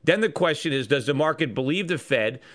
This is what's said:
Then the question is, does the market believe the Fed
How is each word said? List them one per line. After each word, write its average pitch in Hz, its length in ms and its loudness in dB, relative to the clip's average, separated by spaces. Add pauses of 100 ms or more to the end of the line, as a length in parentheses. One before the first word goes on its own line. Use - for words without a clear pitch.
Then 202 160 4
the 220 80 2
question 156 460 0
is, 131 120 -2
does 123 200 0
the 143 80 0
market 151 400 0
believe 156 340 -2
the 175 80 -2
Fed 123 440 -2 (140)